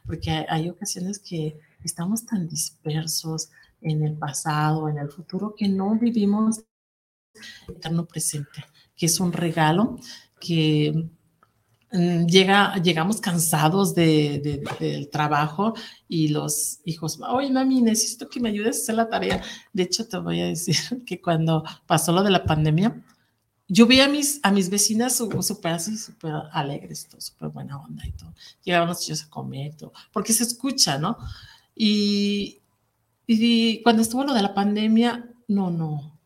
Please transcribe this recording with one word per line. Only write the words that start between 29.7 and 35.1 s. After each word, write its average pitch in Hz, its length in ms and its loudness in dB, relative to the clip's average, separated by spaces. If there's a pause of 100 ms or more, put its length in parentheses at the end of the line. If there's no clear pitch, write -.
y 156 40 -20
todo, - 160 -18 (200)
porque 214 200 -2
se 240 100 0
escucha, 254 560 -2
¿no? 185 180 -4 (580)
Y, 202 840 0 (680)
y 226 560 4
cuando 226 180 6
estuvo 247 240 0
lo 302 80 0
de 330 80 4
la 202 120 0
pandemia, 220 760 2 (180)